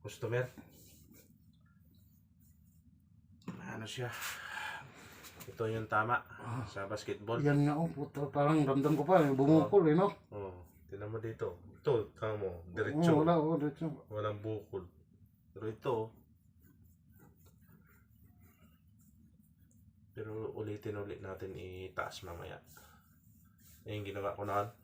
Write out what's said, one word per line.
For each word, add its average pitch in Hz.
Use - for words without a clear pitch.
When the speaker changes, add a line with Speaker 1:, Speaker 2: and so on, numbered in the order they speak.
Speaker 1:
Customer. 117
Ano 113
siya? 123
Ito -
yung 110
tama 110
Speaker 2:
Ah. 117
Speaker 1:
sa 98
basketball. 104
Speaker 2:
Yan 143
nga, 147
oh, 165
puto, 147
parang 147
ramdam 139
ko 143
pa, 180
eh, 143
bumukol, 156
eh, 151
no? 196
Speaker 1:
Oh, 98
tingnan 101
mo 110
dito. 110
Ito, 117
tama 107
mo, 95
diretso. 151
Speaker 2:
Oh, 147
wala, 170
oh, 160
diretso. 147
Speaker 1:
Walang 107
bukol. 104
Pero 104
ito, 110
oh. 113
Pero 107
ulitin 107
ulit 101
natin 95
itaas 92
mamaya. 87
Yan 107
yung 98
ginawa 101
ko 101
noon. 101